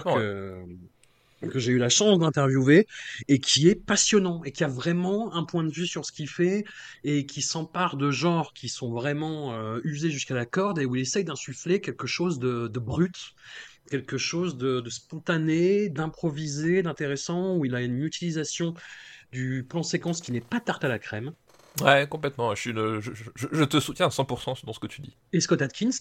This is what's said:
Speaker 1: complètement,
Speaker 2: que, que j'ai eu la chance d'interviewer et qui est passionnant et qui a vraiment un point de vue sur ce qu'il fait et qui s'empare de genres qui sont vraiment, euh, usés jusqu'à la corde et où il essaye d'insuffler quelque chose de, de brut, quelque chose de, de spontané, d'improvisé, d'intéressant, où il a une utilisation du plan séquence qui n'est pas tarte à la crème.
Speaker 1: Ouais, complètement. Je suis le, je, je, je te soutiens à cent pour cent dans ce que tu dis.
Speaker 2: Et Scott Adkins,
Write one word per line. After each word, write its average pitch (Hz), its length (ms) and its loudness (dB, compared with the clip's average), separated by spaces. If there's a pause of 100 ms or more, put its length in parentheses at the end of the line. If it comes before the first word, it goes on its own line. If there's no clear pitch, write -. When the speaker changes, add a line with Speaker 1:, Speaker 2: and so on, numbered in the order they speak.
Speaker 1:
complètement, 175 120 2
Speaker 2:
que, 92 1300 -8
que 131 120 -2
j'ai 120 120 0
eu 127 60 4
la 120 100 2
chance 202 300 6
d'interviewer 143 680 6 (420)
et 143 100 6
qui 143 300 4
est 214 80 6
passionnant 190 680 2
et 139 80 -6
qui - 120 -2
a 147 40 0
vraiment 175 680 -2
un 165 100 -2
point 165 180 -2
de 160 80 0
vue 160 160 -4
sur 156 180 -6
ce - 60 -8
qu'il 147 180 -8
fait 190 360 0 (400)
et 143 220 0
qui 143 160 -8
s'empare 165 540 -4
de 139 140 2
genres 156 440 2
qui - 140 -10
sont 123 220 -6
vraiment, 147 640 -2
euh, 110 300 -4
usés 156 260 -2
jusqu'à 139 240 -4
la 120 120 0
corde 190 340 0
et 139 60 2
où 127 100 0
il 131 60 0
essaye 190 220 -2
d'insuffler 165 560 -2
quelque 131 280 -6
chose 170 320 -2
de, 120 260 0
de 110 140 -6
brut, 170 540 -2 (540)
quelque 135 300 -4
chose 170 400 -2
de, 127 220 0
de 120 100 -10
spontané, 170 1000 2
d'improvisé, 156 960 0
d'intéressant, 170 720 -2
où 156 80 2
il 123 120 0
a 123 40 0
une 123 220 0
utilisation 160 720 -4 (560)
du 127 380 -4
plan 165 160 -4
séquence 170 360 -2
qui - 120 -8
n'est 117 80 -2
pas - 180 -4
tarte - 260 -4
à 143 40 2
la 113 100 0
crème. 113 340 -8 (480)
Speaker 1:
Ouais, 143 300 8
complètement. 139 440 -2
Je - 60 -4
suis 120 120 -4
le, 110 280 0
je, 107 140 -10
je, 110 360 -8
je 151 140 4
te 147 160 4
soutiens 165 260 0
à 135 40 2
cent - 140 0
pour 123 180 -4
cent 127 120 -4 (100)
dans 110 80 -10
ce - 80 -12
que - 80 -6
tu - 120 -12
dis. - 160 -16 (160)
Speaker 2:
Et 170 80 4
Scott 147 220 2
Adkins, 208 280 0 (100)